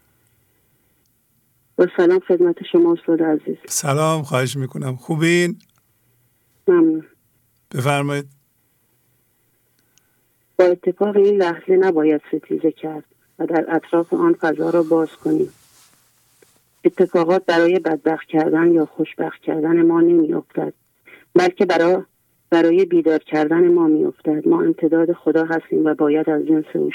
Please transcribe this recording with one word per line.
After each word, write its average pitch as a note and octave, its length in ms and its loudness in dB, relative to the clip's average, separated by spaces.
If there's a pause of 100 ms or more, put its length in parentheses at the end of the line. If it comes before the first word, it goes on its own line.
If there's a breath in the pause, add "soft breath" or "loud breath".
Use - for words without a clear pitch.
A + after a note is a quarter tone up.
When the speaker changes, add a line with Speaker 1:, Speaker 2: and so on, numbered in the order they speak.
(1800)
Speaker 1:
با F3+ 100 2 (100)
سلام F3+ 240 2
خدمت F3 360 0 (160)
شما E3+ 200 4
استاد E3 300 -2
عزیز. D#3 340 -4 (100)
Speaker 2:
سلام، D#3 560 -2
خواهش C3 340 -4
می‌کنم. C3 400 -8
خوبین؟ E3+ 600 -2 (1120)
Speaker 1:
ممنون. D#3+ 360 2 (680)
Speaker 2:
بفرمایید. C#3+ 520 -4 (2250)
Speaker 1:
با F#3 60 6
اتفاق F#3 520 0
این G3+ 200 4
لحظه F3+ 400 0
نباید D#3 520 2
ستیزه D#3 440 -4
کرد D#3 320 -12 (340)
و D#3+ 80 -6
در E3 220 -2
اطراف E3+ 460 -4
آن E3+ 180 2
فضا E3 380 -4
را E3+ 120 2
باز D#3+ 340 -2
کنیم. D#3 360 -4 (1300)
اتفاقات F3+ 600 0
برای E3+ 320 0
بدبخت D#3+ 500 -4
کردن D#3+ 440 0
یا D#3+ 140 0
خوشبخت - 560 -8
کردن D#3+ 400 -2
ما E3+ 180 2
نمی‌افتد، E3 720 0 (600 soft breath)
بلکه F3+ 320 2
برای F3 300 2 (560)
برای E3+ 320 4
بیدار E3 340 2
کردن D#3 500 0
ما F3 180 2
می‌افتد. D#3 600 -2
ما E3+ 140 2
امتداد E3 500 0
خدا D#3+ 320 -2
هستیم D#3+ 400 -2
و D#3 100 0
باید D#3 360 0
از D3+ 160 -2
جنس D#3 180 0 (100)
او D3 200 -2